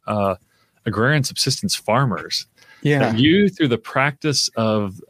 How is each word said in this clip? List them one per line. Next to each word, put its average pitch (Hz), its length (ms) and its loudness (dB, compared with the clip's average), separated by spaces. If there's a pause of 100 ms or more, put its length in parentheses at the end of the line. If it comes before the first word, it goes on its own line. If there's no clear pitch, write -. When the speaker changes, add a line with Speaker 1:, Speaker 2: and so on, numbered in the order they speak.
Speaker 1:
uh, 101 300 0 (500)
agrarian 123 360 0
subsistence - 540 -4
farmers. 107 720 -2 (340)
Speaker 2:
Yeah. 143 180 2
Speaker 1:
That 117 200 0
you, 180 300 4
through 165 180 -2
the 117 100 0
practice 139 800 -2
of, 107 540 -2